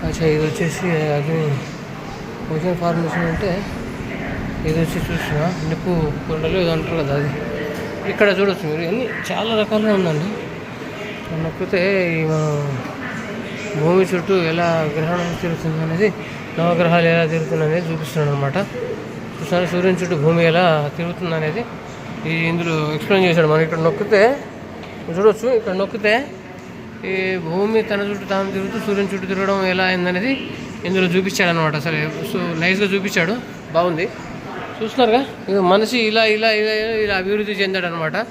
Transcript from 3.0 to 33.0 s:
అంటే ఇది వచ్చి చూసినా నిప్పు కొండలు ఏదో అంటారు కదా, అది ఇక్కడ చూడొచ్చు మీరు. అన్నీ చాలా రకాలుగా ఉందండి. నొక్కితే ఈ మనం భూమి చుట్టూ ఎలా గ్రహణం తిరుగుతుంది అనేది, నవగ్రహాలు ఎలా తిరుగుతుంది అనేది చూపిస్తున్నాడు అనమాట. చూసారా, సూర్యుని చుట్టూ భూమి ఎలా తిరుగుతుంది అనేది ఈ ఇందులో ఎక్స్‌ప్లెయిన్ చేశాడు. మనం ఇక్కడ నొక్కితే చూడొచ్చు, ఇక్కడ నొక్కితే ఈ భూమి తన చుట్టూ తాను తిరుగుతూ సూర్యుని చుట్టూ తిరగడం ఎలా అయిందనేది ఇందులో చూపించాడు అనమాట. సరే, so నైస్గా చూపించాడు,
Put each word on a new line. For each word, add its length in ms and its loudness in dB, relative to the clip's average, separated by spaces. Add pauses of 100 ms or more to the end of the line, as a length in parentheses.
అంటే 180 -2 (1160)
ఇది 140 2
వచ్చి 160 -2 (120)
చూసినా 340 0 (260)
నిప్పు 220 -2 (360)
కొండలు 360 0
ఏదో 120 2
అంటారు 260 -2
కదా, 180 0
అది 100 0 (800)
ఇక్కడ 160 6 (120)
చూడొచ్చు 300 2
మీరు. 120 -2 (100)
అన్నీ 140 -2 (240)
చాలా 220 -2 (100)
రకాలుగా 380 2
ఉందండి. 280 0 (1200)
నొక్కితే 340 -2 (380)
ఈ 20 0 (120)
మనం 200 2 (1300)
భూమి 320 6
చుట్టూ 240 2 (160)
ఎలా 160 2 (300)
గ్రహణం 300 0 (140)
తిరుగుతుంది 440 -2
అనేది, 220 2 (500)
నవగ్రహాలు 520 4
ఎలా 220 4
తిరుగుతుంది 340 0
అనేది 240 2
చూపిస్తున్నాడు 420 0
అనమాట. 240 0 (800)
చూసారా, 360 0
సూర్యుని 280 4
చుట్టూ 240 0
భూమి 260 6
ఎలా 140 4 (320)
తిరుగుతుంది 420 -2
అనేది 240 -2 (680)
ఈ 20 0 (180)
ఇందులో 240 0 (220)
ఎక్స్‌ప్లెయిన్ 320 4
చేశాడు. 240 6
మనం 140 6
ఇక్కడ 200 -2
నొక్కితే 360 4 (960)
చూడొచ్చు, 300 4 (120)
ఇక్కడ 240 -2
నొక్కితే 320 0 (1000)
ఈ 20 -2 (320)
భూమి 340 2 (100)
తన 180 0
చుట్టూ 240 -6
తాను 240 0
తిరుగుతూ 300 -4
సూర్యుని 260 0
చుట్టూ 180 -4
తిరగడం 320 2 (120)
ఎలా 180 2
అయిందనేది 400 0 (560)
ఇందులో 260 2
చూపించాడు 400 2
అనమాట. 220 2 (100)
సరే, 140 0 (320)
so 80 -2 (240)
నైస్గా 300 2
చూపించాడు, 420 0 (400)